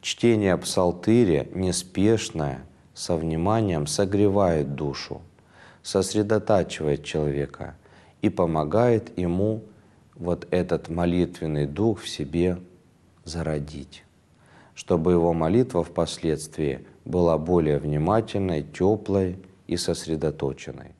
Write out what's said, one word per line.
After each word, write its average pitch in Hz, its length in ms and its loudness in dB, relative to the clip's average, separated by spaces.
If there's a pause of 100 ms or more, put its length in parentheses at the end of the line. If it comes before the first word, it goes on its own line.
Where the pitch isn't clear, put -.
Чтение 107 560 2
псалтыря, 90 960 2
неспешное, 92 1080 0 (280)
со - 240 -4
вниманием, 82 720 0
согревает 95 880 2
душу, 69 480 -8 (600)
сосредотачивает 98 1200 0
человека 71 720 -4 (440)
и - 80 2
помогает 90 920 2
ему 98 440 0 (520)
вот 85 360 -4
этот 87 380 -2
молитвенный 82 760 0
дух 98 340 -2
в - 80 -12
себе 85 500 -2 (640)
зародить, 76 800 -8 (680)
чтобы 87 380 2
его 85 200 4
молитва 87 520 2
впоследствии 76 1000 -4 (200)
была 85 340 2
более 78 400 2
внимательной, 85 840 0
тёплой 95 760 0 (300)
и 87 80 -2
сосредоточенной. 76 1200 -4